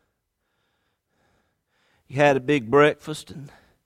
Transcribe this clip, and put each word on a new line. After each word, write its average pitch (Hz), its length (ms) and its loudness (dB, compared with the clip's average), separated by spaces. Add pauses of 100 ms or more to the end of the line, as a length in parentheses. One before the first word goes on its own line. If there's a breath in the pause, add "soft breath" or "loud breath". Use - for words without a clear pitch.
(2000)
You 131 80 -14
had 147 200 2
a 131 40 -2
big 127 320 -4
breakfast 147 580 0
and 139 220 -18 (340 soft breath)